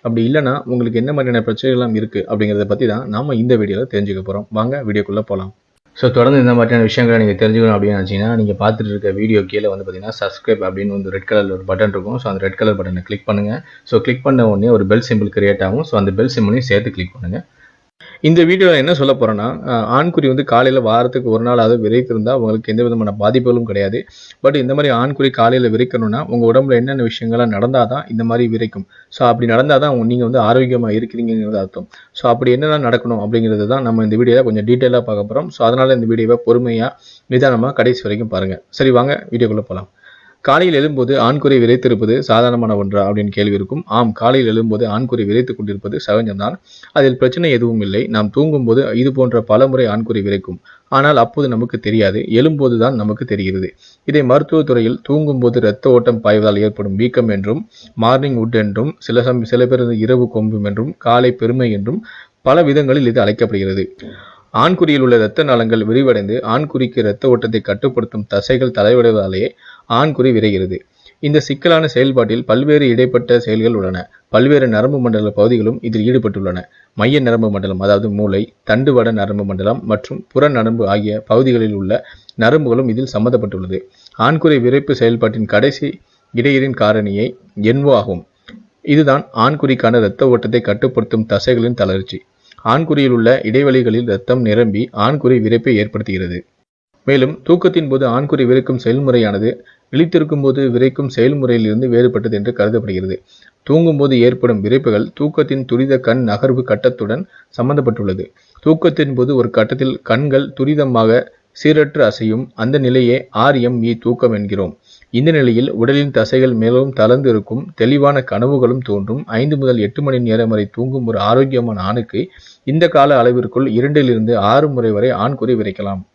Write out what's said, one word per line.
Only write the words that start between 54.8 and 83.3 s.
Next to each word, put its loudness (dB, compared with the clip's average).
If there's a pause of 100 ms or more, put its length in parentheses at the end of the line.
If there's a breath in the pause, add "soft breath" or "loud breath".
தூங்கும்போது 0
இரத்த 0
ஓட்டம் 4
பாய்வதால் 2
ஏற்படும் -2
வீக்கம் 0
என்றும், -4 (320 loud breath)
மார்னிங் 0
வுட் -2
என்றும், -2
சில 0
சம-, 0
சில 2
பேர் 0
வந்து -2
இரவு 2
கொம்பும் -2
என்றும், -4
காலை 2
பெருமை -2
என்றும் -4 (420 loud breath)
பல 4
விதங்களில் 2
இது 2
அழைக்கப்படுகிறது. 0 (680 loud breath)
ஆண்குறியில் 2
உள்ள 4
இரத்த 0
நாளங்கள் 2
விரிவடைந்து 0
ஆண்குறிக்கு -2
இரத்த 0
ஓட்டத்தை 0
கட்டுப்படுத்தும் -4
தசைகள் -2
தலைவடைவதாலேயே 2 (420 loud breath)
ஆண்குறி 2
விரைகிறது. 0 (420 soft breath)
இந்த 0
சிக்கலான 0
செயல்பாட்டில் 0
பல்வேறு 2
இடைப்பட்ட 2
செயல்கள் 0
உள்ளன. -2 (320 soft breath)
பல்வேறு 4
நரம்பு 0
மண்டல 0
பகுதிகளும் 0
இதில் -2
ஈடுபட்டுள்ளன. 0 (380 soft breath)
மைய 2
நரம்பு 2
மண்டலம், -4
அதாவது 2
மூளை, -2 (120)
தண்டுவட 2
நரம்பு -2
மண்டலம் -4
மற்றும் -6
புற 2
நரம்பு 0
ஆகிய -2
பகுதிகளில் 2
உள்ள -2 (380 loud breath)
நரம்புகளும் 2
இதில் -4
சம்பந்தப்பட்டுள்ளது. -2 (400 soft breath)